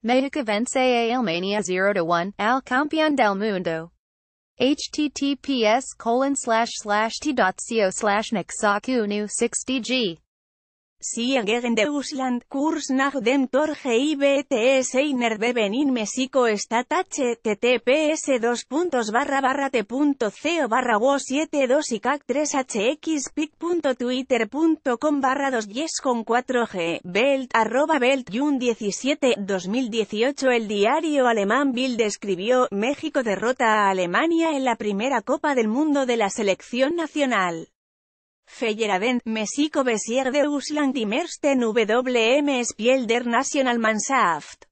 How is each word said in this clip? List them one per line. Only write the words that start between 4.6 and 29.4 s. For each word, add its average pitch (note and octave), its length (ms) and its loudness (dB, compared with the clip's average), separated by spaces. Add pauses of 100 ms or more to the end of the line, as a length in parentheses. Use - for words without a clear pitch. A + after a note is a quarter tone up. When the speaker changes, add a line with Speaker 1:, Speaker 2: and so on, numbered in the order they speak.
Speaker 1:
H C#4 320 0
T D4+ 160 -2
T C#4 260 -2
P B3+ 300 -2
S A#3 320 2
colon C4 400 0
slash A3+ 420 0
slash G#3+ 420 -2
T D4 120 -2
dot G#3 260 0
C A3 280 0
O F#3+ 40 2
slash G#3 420 0
Nexacu G#3 760 0
New G#3 180 -2
sixty A#3+ 540 -4
G. G#3+ 380 -2 (840)
Speaker 2:
Sie B3 400 -2
gegen A#3 300 0
Deutschland, B3+ 760 -2
Kurs D4+ 420 -2
nach C4+ 300 0
dem B3+ 280 2
Tor D4+ 260 0
G C4+ 380 0
I - 20 0
B C#4 300 2
T C4 340 2
S B3+ 180 -2
einer B3 400 0
Beben A3 380 0
in C4+ 180 2
Mexico B3 540 0 (100)
Stadt A3+ 360 -2
H C#4+ 500 -2
T G#3+ 140 0
T A#3+ 240 2
P D4+ 320 2
S C#4+ 260 0
dos A#3 260 -2
puntos C4 460 -2
barra C4+ 300 0
barra C4+ 280 0
T A#3+ 140 0
punto C4 480 0
C D#4+ 320 -2
O A#3+ 60 0
barra A3+ 300 2
wo C#4 200 4
siete C#4+ 480 0
dos C#4 240 2
y A3+ 80 -4
cac C4+ 260 -2
tres C#4 300 -2
H B3 380 0
X D4+ 420 -4
pic D4+ 220 -4
punto D#4+ 400 -2
twitter B3 520 -2
punto D4+ 480 0
com D4 240 0
barra C4+ 300 0
dos A3+ 160 -2
diez B3+ 340 -6
con A#3+ 220 0
cuatro A#3+ 460 0
G, E3+ 340 -4
Belt, B3 500 0
arroba C4 460 2
Belt, B3+ 340 0
Jun C4+ 280 0
diecisiete, B3 760 0
dos F#3+ 300 -4